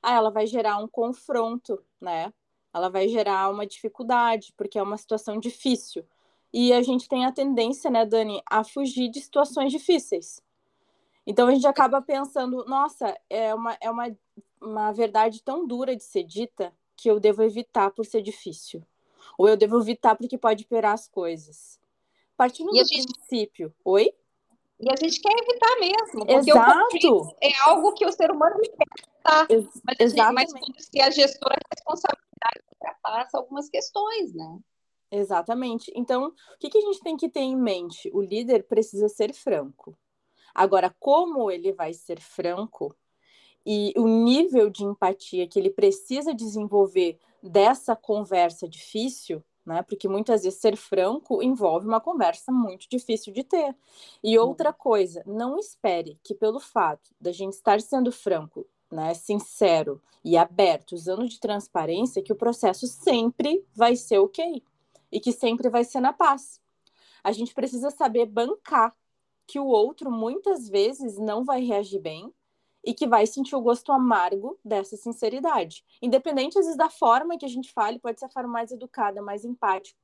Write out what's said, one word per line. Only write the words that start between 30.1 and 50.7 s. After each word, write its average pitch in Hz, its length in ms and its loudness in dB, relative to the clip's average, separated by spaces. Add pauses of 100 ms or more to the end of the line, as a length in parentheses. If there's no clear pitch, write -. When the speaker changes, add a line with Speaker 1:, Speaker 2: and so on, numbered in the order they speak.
Speaker 2:
mas 269 200 0
Speaker 1:
exatamente. - 0 -
Speaker 2:
quando 262 280 -16
se - 200 -2
a 269 100 6
gestora, 277 440 2
a - 200 -6
responsabilidade - 1000 -4
ultrapassa - 640 -6
algumas 277 300 -8
questões, 403 640 -4
né? 160 240 -14 (520)
Speaker 1:
Exatamente. 208 840 -4
Então, 254 340 -2
o - 300 -18
que 285 120 -10
que 427 80 4
a - 20 8
gente 403 200 -2
tem 320 160 -6
que 330 120 -4
ter 294 120 -6
em 262 160 -2
mente? 185 560 -4
O 196 100 0
líder 233 420 0
precisa 214 440 0
ser 214 260 -4
franco. 147 640 -6 (580)
Agora, 185 440 2
como 285 520 2
ele 180 220 -4
vai 170 220 -6
ser 165 260 -12
franco 175 760 -8 (680)
e 208 320 -2
o 226 120 4
nível 240 600 4
de 202 140 -8
empatia 190 640 -4
que 170 120 -4
ele 196 120 2
precisa 254 640 0
desenvolver 202 840 0 (240)
dessa 214 540 2
conversa 185 720 -2
difícil, 214 720 -8 (220)
né? 170 180 -6
Porque 196 260 -8
muitas 202 340 0
vezes 190 180 -4
ser 214 160 2